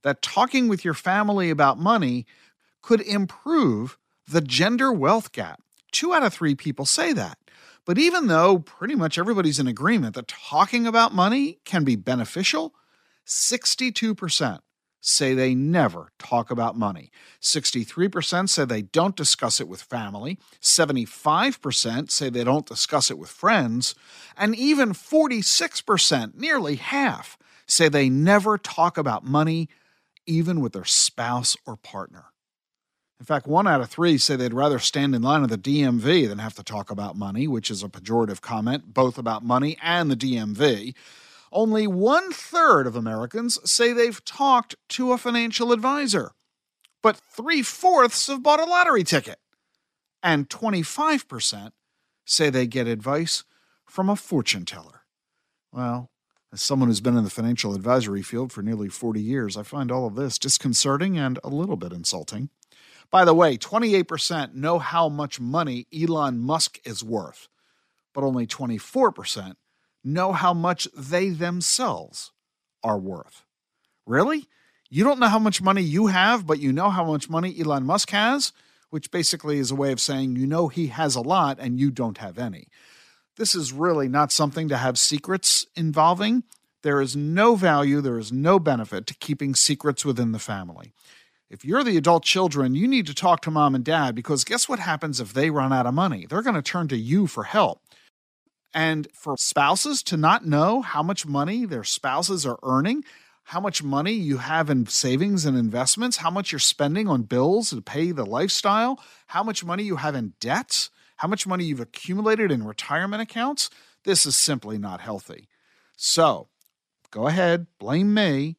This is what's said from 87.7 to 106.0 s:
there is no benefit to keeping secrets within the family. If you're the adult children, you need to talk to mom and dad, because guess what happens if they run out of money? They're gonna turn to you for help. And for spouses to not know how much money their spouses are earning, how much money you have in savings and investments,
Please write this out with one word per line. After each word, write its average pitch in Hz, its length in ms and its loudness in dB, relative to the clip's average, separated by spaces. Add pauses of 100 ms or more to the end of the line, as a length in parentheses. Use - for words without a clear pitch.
there 127 160 -2
is 110 140 -8
no 151 260 4
benefit 117 480 0
to - 80 -10
keeping 143 400 -6
secrets 143 500 0
within 120 280 0
the 107 80 -6
family. 90 540 -12 (540)
If - 160 -20
you're 214 200 0
the 220 140 2
adult 165 260 4
children, 143 500 2
you 170 140 2
need 254 180 2
to 147 80 -10
talk 170 280 2
to 160 100 -4
mom 147 240 4
and 127 80 -2
dad, 139 320 0
because 127 300 -2
guess 240 220 -2
what 247 120 -4
happens 156 400 -4
if 104 120 -8
they 139 200 0
run 135 200 0
out 127 140 2
of 123 80 0
money? 139 340 0
They're 175 140 -2
gonna 226 220 -2
turn 175 240 -4
to 135 100 -2
you 156 300 2
for 117 160 -6
help. 175 400 0 (920)
And 160 400 0
for 143 240 -6
spouses 185 640 0
to - 120 -4
not 165 300 4
know 165 360 2
how 151 220 -4
much 185 220 -4
money 160 400 -2
their 139 180 -8
spouses 156 640 -2
are 123 180 -4
earning, 156 400 2 (400)
how - 160 -8
much 196 240 -4
money 147 300 -2
you 160 240 -2
have 151 320 -2
in 131 160 2
savings 156 580 0
and 139 140 2
investments, 127 580 0